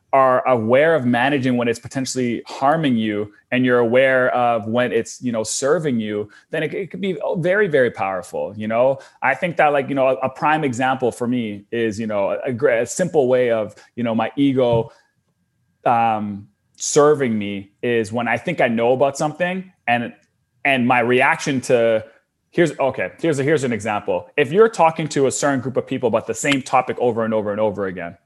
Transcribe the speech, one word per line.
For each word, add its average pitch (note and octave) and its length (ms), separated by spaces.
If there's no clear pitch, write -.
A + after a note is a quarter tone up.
are C3 320
aware B2+ 480
of C3 120
managing B2 500
when A#2+ 120
it's A2+ 100
potentially B2 680
harming C#3+ 500
you, G#2+ 360
and B2+ 160
you're B2 120
aware B2+ 560
of A#2 320
when A#2+ 260
it's, A2 300
you B2+ 80
know, A2+ 120
serving C#3+ 580
you, G#2+ 280
then D#3+ 120
it, D#3 100
it - 180
could F#3 120
be F#3+ 160
very, F#3 320
very C3 220
powerful, F#2 640
you G#2+ 100
know? B2+ 320
I C3 120
think E3+ 240
that, D3+ 100
like, C#3+ 220
you C#3 40
know, C3 140
a, C3 60
a C3 160
prime D#3 340
example B2+ 480
for - 140
me A2+ 440
is, A2+ 300
you A#2 60
know, G2+ 240
a, G2+ 160
a C3 60
gr-, B2+ 180
a A#2+ 160
simple D#3 420
way B2 220
of, A2 240
you A#2+ 80
know, A#2 120
my A2+ 220
ego, B2+ 540
um, G#2+ 640
serving C#3 640
me G2+ 340
is A#2 280
when A#2+ 160
I A#2 120
think - 240
I C3 60
know A#2 260
about C#3 240
something F3+ 520
and, A#2+ 280
and C3 220
my B2 140
reaction C3 640
to, A#2 420
here's, E3+ 280
okay, A2 420
here's D#3+ 180
a, C3+ 60
here's C#3+ 200
an B2 80
example. G2+ 640
If C#3 140
you're A3 200
talking D#3+ 380
to C#3 180
a B2+ 40
certain C#3 300
group A#2+ 160
of B2 100
people B2+ 220
about A2 180
the A2 80
same C#3 280
topic B2+ 360
over A#2 260
and A2 100
over G#2+ 160
and G#2 100
over G2+ 260
again, F2 400